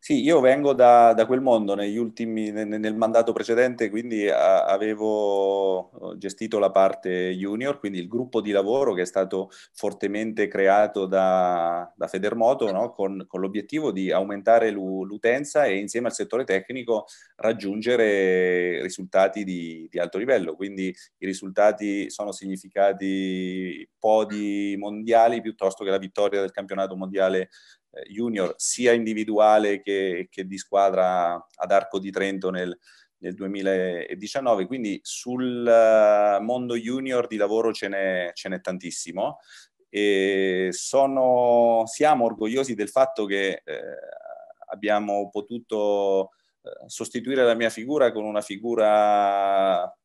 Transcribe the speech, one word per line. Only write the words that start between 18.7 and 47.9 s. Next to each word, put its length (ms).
risultati 600
di, 480
di 80
alto 200
livello. 360
Quindi 400
i 80
risultati 880
sono 200
significati 1600
podi 760
mondiali 640
piuttosto 420
che 60
la 80
vittoria 440
del 100
campionato 440
mondiale, 540
eh, 140
junior, 460
sia 360
individuale 880
che, 480
che 180
di 120
squadra 760
ad 380
Arco 300
di 100
Trento 400
nel, 260
nel 160
duemiladiciannove. 1300
Quindi 360
sul, 640
eh, 760
mondo 340
junior 520
di 100
lavoro 360
ce 160
n'è, 460
ce 140
n'è 120
tantissimo 800
e 840
sono, 1120
siamo 380
orgogliosi 500
del 140
fatto 380
che, 380
eh, 160
abbiamo 580
potuto, 1000
eh, 260
sostituire 560
la 100
mia 160
figura 400